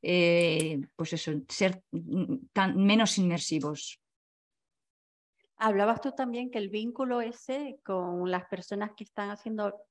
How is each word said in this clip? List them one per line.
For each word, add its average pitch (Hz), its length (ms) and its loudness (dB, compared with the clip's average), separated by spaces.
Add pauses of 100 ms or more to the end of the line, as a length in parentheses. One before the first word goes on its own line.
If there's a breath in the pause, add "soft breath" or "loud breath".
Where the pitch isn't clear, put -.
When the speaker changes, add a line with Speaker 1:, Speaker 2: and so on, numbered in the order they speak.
Speaker 1:
eh, 170 800 4 (160)
pues 165 160 -4
eso, 160 200 -4 (160)
ser, 185 420 0
mm, 170 460 -2 (160)
tan, 190 300 2
menos 208 360 6
inmersivos. 156 800 -2 (1600)
Speaker 2:
Hablabas 220 440 2
tú 269 120 -4
también 247 380 -4
que 240 60 -6
el 202 140 -4
vínculo 240 500 -2
ese 262 640 -8
con 180 460 -2
las 180 160 -2
personas 202 500 -6
que 214 80 -14
están 202 240 -8
haciendo 208 460 -4 (160)